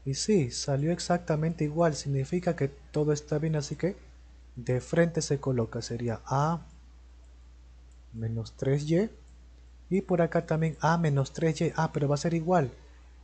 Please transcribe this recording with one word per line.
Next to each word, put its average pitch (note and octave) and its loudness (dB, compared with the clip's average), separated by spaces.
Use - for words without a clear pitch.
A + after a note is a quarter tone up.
Y C3+ -2
sí, D#3+ 2
salió C#3+ 0
exactamente E3+ 0
igual. D#3 2
Significa D3 -2
que C#3 0
todo D3+ -2
está D3 -2
bien, D#3 0
así D3 -4
que F#3+ -2
de B2 -2
frente E3 2
se C#3+ 0
coloca. A#2+ -2
Sería A#2 -4
A D#3 0
menos A2+ -6
tres C#3+ 0
Y. F#3 4
Y G3 2
por F3 0
acá E3 2
también D#3+ 0
A E3 2
menos C#3+ 2
tres D#3+ 0
Y. D#3+ 2
Ah, D#3+ 0
pero D3 0
va C#3+ 2
a - -6
ser E3+ 0
igual. E3 2